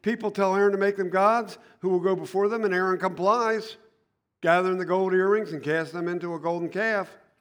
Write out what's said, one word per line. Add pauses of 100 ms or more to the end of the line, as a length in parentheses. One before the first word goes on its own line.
People
tell
Aaron
to
make
them
gods (200)
who
will
go
before
them,
and
Aaron
complies, (680)
gathering
the
gold
earrings
and
cast
them
into
a
golden
calf (240)